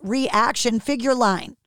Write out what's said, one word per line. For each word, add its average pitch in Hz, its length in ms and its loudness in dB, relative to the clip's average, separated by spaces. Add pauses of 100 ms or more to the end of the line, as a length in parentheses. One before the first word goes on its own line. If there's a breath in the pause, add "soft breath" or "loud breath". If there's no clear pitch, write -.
Reaction 226 760 0
figure 262 360 0
line. 208 420 0 (100)